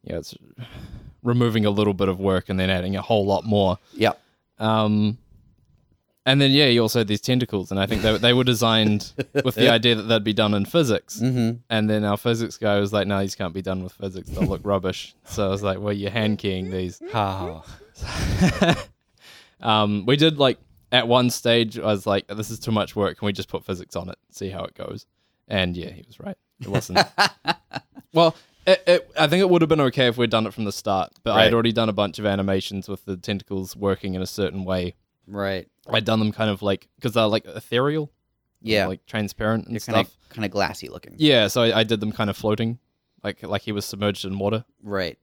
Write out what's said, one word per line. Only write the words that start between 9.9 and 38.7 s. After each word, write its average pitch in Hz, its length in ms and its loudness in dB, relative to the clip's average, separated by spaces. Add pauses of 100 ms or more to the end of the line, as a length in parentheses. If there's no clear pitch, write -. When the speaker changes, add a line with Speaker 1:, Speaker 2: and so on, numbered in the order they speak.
Speaker 1:
that 107 80 -4
they'd 110 220 2
be 107 100 0
done 104 180 2
in 101 140 0
physics. 123 540 0
Speaker 2:
Mm-hmm. 120 400 0 (100)
Speaker 1:
And 107 180 0
then 107 160 0
our 104 140 0
physics 117 400 -2
guy 104 220 2
was 101 120 0
like, 101 140 2
"No, 101 160 0
these 98 120 -4
can't 87 200 -8
be 95 80 -6
done 92 200 -6
with 90 120 -12
physics. 95 340 -10
They'll - 180 -2
look 95 160 -2
rubbish." 95 520 -4 (100)
So 98 220 -4
I - 20 0
was 98 140 -4
like, 95 180 -2
"Well, 104 140 -2
you're 101 160 -6
hand 107 280 0
keying 92 320 -4
these." 92 300 -6 (120)
Speaker 3:
Ha 95 500 -4 (400)
ha. - 720 0 (140)
Speaker 1:
<laughs> - 720 -20
Um, 104 460 2
we 135 100 4
did, 156 220 2
like, 135 200 4 (340)
at 123 160 4
one 123 220 4
stage, 117 480 0
I 85 80 -8
was 104 200 0
like, 101 220 0
"This 104 220 -8
is 110 80 -12
too - 140 -8
much 104 220 -2
work. 98 240 0
Can 107 80 -6
we 104 60 0
just 98 160 -8
put - 160 -10
physics 90 320 -8
on 90 140 -8
it, - 80 -16 (120)
see 95 200 -10
how 92 140 -10
it - 100 -14
goes?" - 320 -12 (420)
And 92 280 -2
yeah, 85 140 -10
he 95 160 -20
was - 140 -20
right. 202 160 -12 (240)
It 127 80 -12
wasn't. 139 360 -2
Speaker 2:
<laughs> - 40 -8 (1040)
Speaker 1:
Well, 165 220 6 (320)
it, 185 200 4
it, 175 320 2
I 156 80 4
think 175 160 4
it 185 80 4
would 175 100 6
have 160 80 4
been 156 120 4
okay 131 260 2
if 117 100 2
we'd 120 140 2
done 110 160 2
it 98 80 -8
from 113 100 -6
the 101 80 -4
start, 95 400 -2 (100)
but 113 100 -2
I 107 100 4
had 110 60 8
Speaker 2:
Right. 110 40 4
Speaker 1:
already 117 200 2
done 110 180 0
a - 20 -2
bunch 101 260 -2
of 104 60 -6
animations 98 640 -2
with 98 160 -10
the 98 140 -6
tentacles 95 580 -6
working 98 380 -2
in 92 80 -4
a 92 40 -6
certain 95 380 -4
way. 90 300 -4 (320)
Speaker 2:
Right. 98 420 -6 (180)
Speaker 1:
I'd 113 200 0
done 110 120 2
them 107 140 0
kind 110 160 -2
of, 101 140 -4
like, 98 260 -2 (100)
'cause 123 140 -4
they're, 113 140 2
like, 107 180 0
ethereal, 139 640 -4 (520)
Speaker 2:
Yeah. 107 240 0